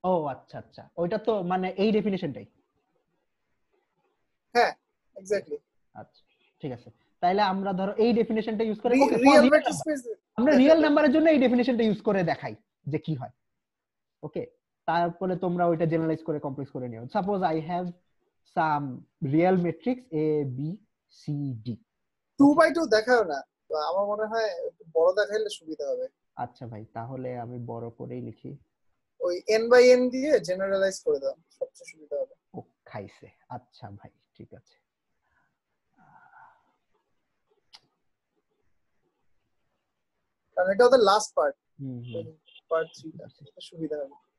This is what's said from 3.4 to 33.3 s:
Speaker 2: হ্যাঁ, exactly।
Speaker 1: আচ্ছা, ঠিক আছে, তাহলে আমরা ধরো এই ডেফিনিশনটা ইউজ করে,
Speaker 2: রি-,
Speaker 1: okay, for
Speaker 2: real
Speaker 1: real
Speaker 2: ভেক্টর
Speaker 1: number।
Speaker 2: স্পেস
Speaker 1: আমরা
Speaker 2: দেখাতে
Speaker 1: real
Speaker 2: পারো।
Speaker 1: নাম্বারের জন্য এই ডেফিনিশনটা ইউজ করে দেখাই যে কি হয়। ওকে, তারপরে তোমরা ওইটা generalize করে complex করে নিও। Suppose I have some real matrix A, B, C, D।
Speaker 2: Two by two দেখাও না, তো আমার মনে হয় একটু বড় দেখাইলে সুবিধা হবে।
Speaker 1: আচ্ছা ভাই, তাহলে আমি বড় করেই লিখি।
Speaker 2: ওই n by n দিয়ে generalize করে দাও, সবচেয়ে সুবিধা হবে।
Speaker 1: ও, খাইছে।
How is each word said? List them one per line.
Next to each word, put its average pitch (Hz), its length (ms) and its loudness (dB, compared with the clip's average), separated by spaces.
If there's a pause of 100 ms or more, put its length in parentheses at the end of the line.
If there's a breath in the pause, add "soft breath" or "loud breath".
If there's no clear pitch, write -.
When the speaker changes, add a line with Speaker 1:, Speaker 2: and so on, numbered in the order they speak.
Speaker 2:
হ্যাঁ, 220 180 4 (440)
exactly। 185 400 -6 (380)
Speaker 1:
আচ্ছা, - 280 -20 (380)
ঠিক 131 120 -10
আছে, 117 180 -18 (300)
তাহলে 190 220 2
আমরা 196 300 0
ধরো 190 200 -2
এই 226 200 2
ডেফিনিশনটা 220 520 -2
ইউজ 220 160 -4
করে, 240 140 2
Speaker 2:
রি-, 269 80 6
Speaker 1:
okay, - 120 4
for 233 80 0
Speaker 2:
real 277 180 10
Speaker 1:
real 262 120 6
Speaker 2:
ভেক্টর 311 180 4
Speaker 1:
number। 294 260 -4
Speaker 2:
স্পেস 254 200 -12 (200)
Speaker 1:
আমরা 226 80 0
Speaker 2:
দেখাতে 285 140 6
Speaker 1:
real 311 200 8
Speaker 2:
পারো। 311 80 4
Speaker 1:
নাম্বারের 294 260 4
জন্য 320 180 4
এই 302 80 4
ডেফিনিশনটা 240 440 2
ইউজ 214 180 0
করে 202 220 0
দেখাই 143 320 -4 (320)
যে 143 120 -6
কি 156 160 -6
হয়। 123 160 -12 (920)
ওকে, 156 240 -10 (400)
তারপরে 175 500 -2
তোমরা 175 300 0
ওইটা 170 200 2
generalize 160 360 -2
করে 151 160 -6
complex 139 340 -8
করে 127 160 -8
নিও। 113 160 -12
Suppose 190 380 -2
I 160 180 0
have 175 260 -6 (680)
some 151 300 0 (480)
real 180 300 4
matrix 247 340 -4 (140)
A, 156 140 -2 (180)
B, 127 140 -8 (540)
C, - 100 -20 (440)
D। 120 100 -8 (600)
Speaker 2:
Two 285 160 6
by 320 200 4
two 330 120 -2
দেখাও 220 380 2
না, 143 180 -6 (260)
তো 156 80 -6
আমার 170 300 -2
মনে 208 200 -4
হয় 220 240 -4 (160)
একটু - 180 -14 (100)
বড় 170 180 4
দেখাইলে 208 380 -2
সুবিধা 151 400 -12
হবে। 127 180 -6 (280)
Speaker 1:
আচ্ছা 123 300 -12
ভাই, 110 180 -14
তাহলে 127 540 -10
আমি 120 280 -12
বড় 117 240 -10
করেই 123 320 -12
লিখি। 123 340 -16 (720)
Speaker 2:
ওই 180 100 -2 (240)
n 226 120 -2
by 247 120 10 (160)
n - 20 2 (120)
দিয়ে 277 180 0 (160)
generalize 190 560 -2
করে 147 140 0
দাও, 135 160 -6 (240)
সবচেয়ে - 340 -14
সুবিধা 151 280 -12
হবে। 131 140 -10 (200)
Speaker 1:
ও, - 40 -12 (320)
খাইছে। 104 360 -16 (220)